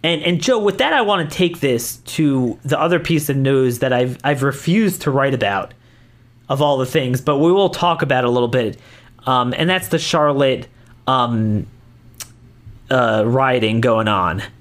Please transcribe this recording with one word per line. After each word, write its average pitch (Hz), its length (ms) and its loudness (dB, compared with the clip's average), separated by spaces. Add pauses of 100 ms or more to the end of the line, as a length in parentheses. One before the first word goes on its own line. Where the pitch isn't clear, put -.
And, 165 200 -2
and 175 180 0
Joe, 254 160 2
with 202 200 0
that, 294 160 0
I 269 80 2
wanna 190 280 0
take 175 300 -2
this 123 380 -2
to 135 640 -2
the 143 160 -2
other 170 180 2
piece 151 300 -2
of 139 80 -2
news 135 440 2
that 131 120 0
I've, 127 320 0
I've 143 180 0
refused 165 600 0
to 147 100 -2
write 139 220 0
about, 101 400 -2 (760)
of 139 140 -2
all 147 160 2
the 131 80 -2
things, 131 340 -2
but 143 200 0
we 165 120 4
will 196 160 4
talk 175 340 0
about 127 220 0
a 120 60 2
little 123 180 2
bit. 117 300 -2 (480)
Um, 123 320 0
and 165 120 0
that's 185 200 -2
the 165 100 0
Charlotte, 139 720 0 (360)
um, 117 600 0 (1200)
uh, 113 360 2
rioting 120 560 2
going 113 260 2
on 92 360 0 (180)